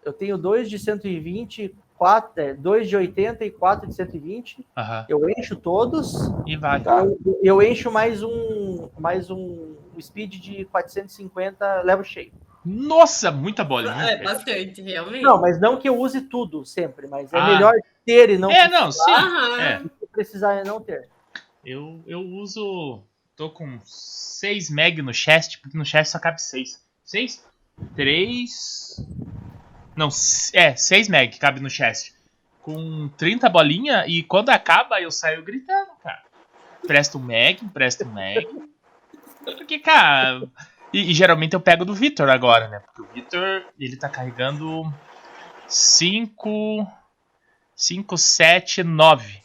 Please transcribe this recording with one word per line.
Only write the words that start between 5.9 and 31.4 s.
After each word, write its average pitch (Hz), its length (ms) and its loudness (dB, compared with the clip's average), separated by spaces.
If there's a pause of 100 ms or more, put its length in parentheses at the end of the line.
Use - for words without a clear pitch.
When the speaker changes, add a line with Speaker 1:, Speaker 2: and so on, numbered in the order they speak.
Speaker 2:
E - 100 -6
vai. 143 260 -2
Speaker 3:
Tá. 180 220 2
Speaker 1:
Eu, - 400 -2
eu 196 180 6
encho 226 300 2
mais 220 320 0
um, 214 640 -8 (100)
mais 175 300 -4
um 175 460 -12 (240)
speed 190 400 -16
de 196 260 -14
quatrocentos 190 480 -6
e - 40 -20
cinquenta, 190 640 -6
levo 185 220 2
cheio. - 280 -16 (340)
Speaker 2:
Nossa, 277 680 4
muita 175 320 -6
bolinha, 135 300 -2 (100)
Speaker 4:
É, 226 140 0
Speaker 2:
cara. 196 160 -6
Speaker 4:
bastante, 196 480 -8
realmente. 190 420 -10
Speaker 1:
Não, 240 160 6
mas 170 220 0
não 240 160 2
que 269 100 -6
eu 254 100 2
use 262 240 -4
tudo 180 440 -10
sempre, 143 420 -10
mas 139 260 -12
é 170 60 0
Speaker 2:
Ah. 156 80 2
Speaker 1:
melhor 214 260 8 (320)
ter 233 260 8
e 190 60 4
não 190 140 2
Speaker 2:
É, 349 160 8
Speaker 1:
precisar 339 140 4
Speaker 2:
não, 165 100 0
sim, - 200 2
Speaker 4:
Aham. 262 500 2
Speaker 2:
é. 123 180 -2
Speaker 1:
do 165 100 -14
que - 180 -18
precisar 202 540 -4
e - 60 -10
não 214 140 -8
ter. 143 260 -12 (560)
Speaker 2:
Eu, 151 420 -16
eu 170 140 -14
uso, 185 800 -10 (340)
tô 156 140 -12
com 139 360 -16
seis - 840 -10
meg 160 320 0
no 131 120 -8
chest, - 480 0
porque 139 160 -12
no 151 80 -4
chest 151 260 2
só 165 80 -8
cabe 160 220 -4
seis. - 400 -12 (220)
Seis? - 420 -8 (500)
Três? 196 1040 -4 (960)
Não, 156 120 -2
s-, - 480 -4
é, 160 200 4
seis 202 320 2
meg 135 320 2
cabe 135 220 0